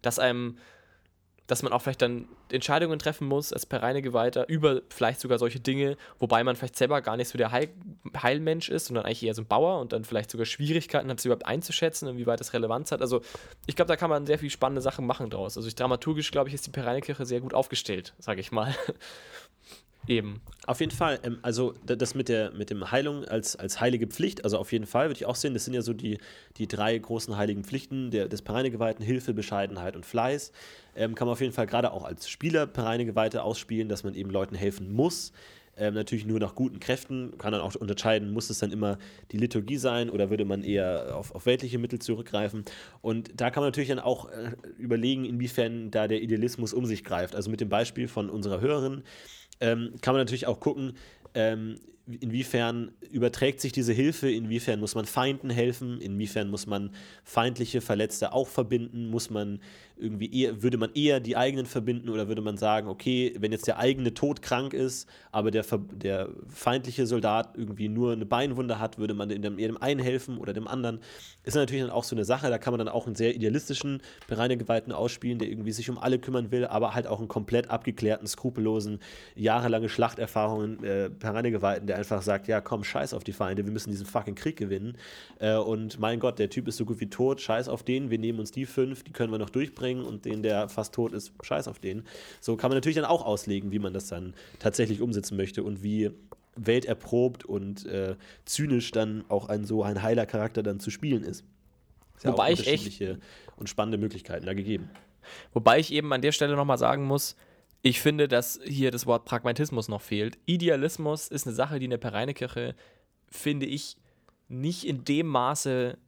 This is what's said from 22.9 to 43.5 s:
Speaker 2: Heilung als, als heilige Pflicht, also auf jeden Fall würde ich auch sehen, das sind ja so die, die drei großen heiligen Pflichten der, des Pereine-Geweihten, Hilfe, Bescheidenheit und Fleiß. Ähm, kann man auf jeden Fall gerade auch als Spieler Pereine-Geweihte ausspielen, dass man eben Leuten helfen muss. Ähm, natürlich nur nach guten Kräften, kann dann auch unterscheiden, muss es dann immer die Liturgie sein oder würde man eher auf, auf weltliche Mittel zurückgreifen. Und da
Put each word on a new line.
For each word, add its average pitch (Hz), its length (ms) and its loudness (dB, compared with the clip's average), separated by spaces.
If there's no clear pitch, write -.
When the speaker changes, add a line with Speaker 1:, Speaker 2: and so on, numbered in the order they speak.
Speaker 2:
Heilung 139 340 2
als, - 320 -2
als - 240 -6
heilige 117 260 4
Pflicht, - 380 -2
also 104 140 2
auf - 140 -4
jeden 107 140 0
Fall 143 220 2
würde 139 100 -4
ich - 80 -4
auch 123 80 0
sehen, 135 200 -2
das 117 100 -2
sind 127 100 -4
ja 123 80 0
so 117 100 -2
die, 107 260 -4
die 107 100 -2
drei 107 280 2
großen 110 400 -4
heiligen 104 280 0
Pflichten 131 460 -6
der, 104 180 2
des 101 140 -6
Pereine-Geweihten, 113 640 0
Hilfe, 123 300 0
Bescheidenheit 98 600 -4
und 87 100 -14
Fleiß. 131 460 0
Ähm, 113 200 0
kann 120 120 0
man 120 60 2
auf 117 80 -2
jeden 127 120 2
Fall 113 140 0
gerade 117 260 2
auch - 120 -8
als - 240 -8
Spieler 156 380 0
Pereine-Geweihte 113 760 0
ausspielen, 110 460 -2
dass 101 160 -4
man 98 100 -4
eben 98 160 -6
Leuten 95 240 0
helfen 98 380 -2
muss. 151 400 2
Ähm, 104 140 2
natürlich 107 320 -2
nur 110 140 2
nach 104 160 0
guten 127 260 0
Kräften, 127 560 -4
kann 107 160 -2
dann 101 80 0
auch 90 140 -4
unterscheiden, 104 580 2
muss 113 160 -2
es - 120 -4
dann 104 120 0
immer 104 260 0
die 107 60 -4
Liturgie 120 400 0
sein 120 320 0
oder 101 220 2
würde 104 160 2
man 98 160 0
eher 90 520 0
auf, - 200 -8
auf 92 100 -10
weltliche 123 340 2
Mittel 120 200 -2
zurückgreifen. 107 640 -2
Und 113 360 -2
da 123 120 2